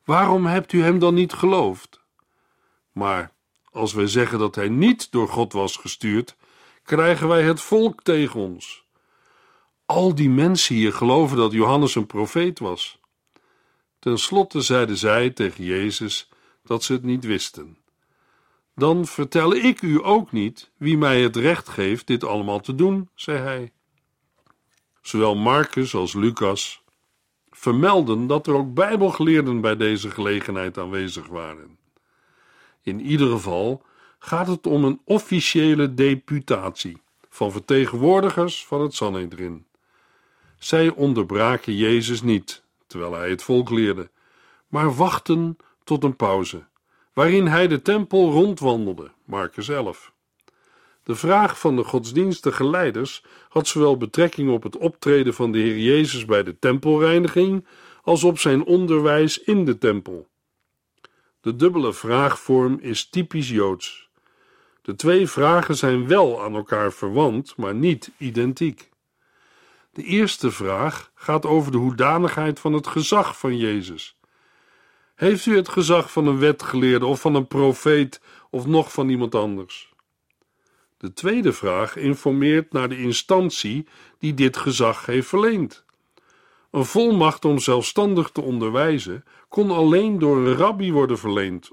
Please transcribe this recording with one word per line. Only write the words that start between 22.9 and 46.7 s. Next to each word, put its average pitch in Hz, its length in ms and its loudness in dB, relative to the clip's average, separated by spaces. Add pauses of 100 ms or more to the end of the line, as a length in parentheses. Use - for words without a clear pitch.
zei 151 220 -8
hij. 131 340 -8 (1300)
Zowel 107 340 0
Marcus 127 600 0
als 92 180 -4
Lucas 101 720 -4 (640)
vermelden 123 800 0
dat 147 200 -2
er 151 60 0
ook 135 200 -2
Bijbelgeleerden 160 880 0
bij 110 140 0
deze 107 360 -2
gelegenheid 98 640 -6
aanwezig 92 500 -10
waren. 80 500 -16 (1040)
In 98 200 -8
ieder 143 280 2
geval 104 540 -2 (360)
gaat 175 280 -4
het 175 200 -4
om 147 160 2
een 135 220 0
officiële 156 880 0
deputatie 131 1040 -2 (320)
van 104 220 -4
vertegenwoordigers 151 1120 0
van 143 160 -4
het 147 120 -4
Sanhedrin. 90 720 -8 (920)
Zij 160 320 2
onderbraken 113 840 0
Jezus 113 460 0
niet, 113 420 -2 (240)
terwijl 87 260 -10
hij 87 160 -6
het 92 140 -4
volk 123 260 0
leerde, 101 400 -2 (580)
maar 147 280 0
wachten 165 640 0 (260)
tot 143 200 -2
een 131 120 0
pauze, 95 500 -2 (480)